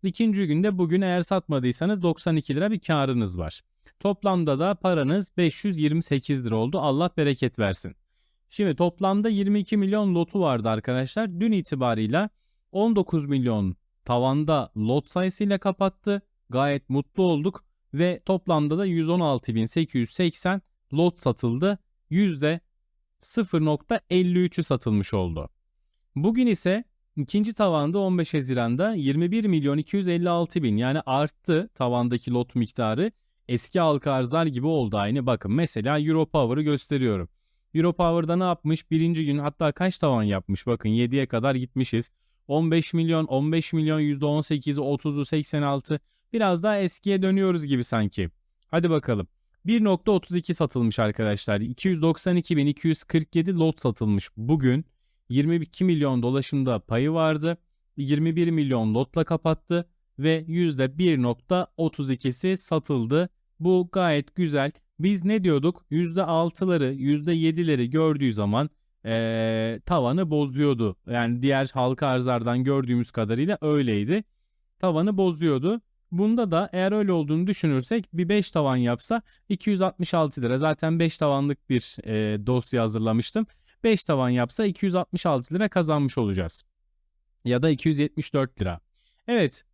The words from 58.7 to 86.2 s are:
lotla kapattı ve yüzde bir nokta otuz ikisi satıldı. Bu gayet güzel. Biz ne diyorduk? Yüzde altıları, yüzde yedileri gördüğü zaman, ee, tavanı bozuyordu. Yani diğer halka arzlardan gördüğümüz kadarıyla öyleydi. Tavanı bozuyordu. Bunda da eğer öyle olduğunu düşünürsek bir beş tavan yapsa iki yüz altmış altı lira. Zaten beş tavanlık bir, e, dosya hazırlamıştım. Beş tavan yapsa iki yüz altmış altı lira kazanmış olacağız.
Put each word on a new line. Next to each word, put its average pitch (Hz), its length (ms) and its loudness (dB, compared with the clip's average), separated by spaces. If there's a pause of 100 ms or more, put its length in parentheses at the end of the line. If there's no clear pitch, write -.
lotla 139 300 0
kapattı 165 640 -2 (300)
ve 160 300 2
yüzde 151 500 0
bir 165 240 4
nokta 123 440 0 (100)
otuz 151 340 -2
ikisi 135 460 -2
satıldı. 147 720 -2 (320)
Bu 180 320 2
gayet 160 420 0
güzel. 147 380 0 (260)
Biz 180 260 0
ne 208 200 0
diyorduk? 160 460 0
Yüzde 170 320 0
altıları, 165 720 0
yüzde 147 380 0
yedileri 160 580 0
gördüğü 147 420 2
zaman, 107 380 0 (360)
ee, 113 800 -2
tavanı 156 440 0
bozuyordu. 139 640 0 (140)
Yani 120 320 -2
diğer 135 320 2
halka 131 320 0
arzlardan 123 580 0
gördüğümüz 127 460 0
kadarıyla 120 500 -2
öyleydi. 143 640 0 (540)
Tavanı 185 380 0
bozuyordu. 170 640 0 (320)
Bunda 214 380 2
da 175 220 0
eğer 190 200 0
öyle 202 200 2
olduğunu 160 340 0
düşünürsek 180 640 0
bir 170 160 -2
beş 208 220 2
tavan 139 260 2
yapsa 123 460 0 (260)
iki 208 220 -2
yüz 190 120 2
altmış 180 320 -2
altı 151 280 0
lira. 123 160 0
Zaten 160 400 0
beş 165 200 0
tavanlık 143 520 0
bir, - 340 -2
e, 107 420 -2
dosya 123 360 0
hazırlamıştım. 113 640 0 (380)
Beş 220 200 2
tavan 131 240 2
yapsa 123 360 0
iki 196 220 -2
yüz 180 80 0
altmış 180 320 -2
altı 143 280 0
lira 202 140 0
kazanmış 151 500 0
olacağız. 95 440 -2 (800)